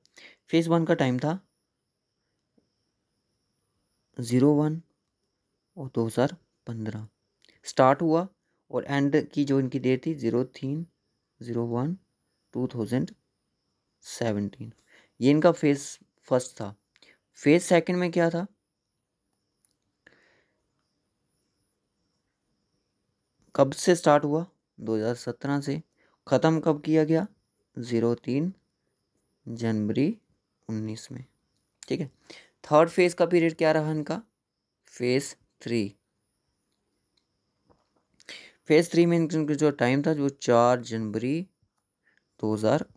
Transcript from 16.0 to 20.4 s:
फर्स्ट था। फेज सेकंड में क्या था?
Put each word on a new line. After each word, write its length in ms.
फर्स्ट 240
था। 240
फेज 220
सेकंड 360
में 140
क्या 180
था? 180